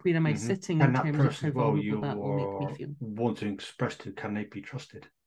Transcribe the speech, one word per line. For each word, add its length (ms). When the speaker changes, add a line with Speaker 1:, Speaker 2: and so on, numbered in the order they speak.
Speaker 1:
where 140
am 100
I 60
Speaker 2:
Mm-hmm. 160
Speaker 1:
sitting 320
Speaker 2:
And 80
Speaker 1:
in 60
Speaker 2:
that 100
Speaker 1:
terms 160
of 60
Speaker 2:
person 180
Speaker 1:
how 60
Speaker 2:
as 40
well 120
Speaker 1:
vulnerable 180
Speaker 2:
you 160
Speaker 1:
that 160
will 180
make 240
me 80
Speaker 2:
are 80
Speaker 1:
feel?" 240
Speaker 2:
wanting 520
to 40
express 440
to, 120
can 240
they 80
be 180
trusted? 480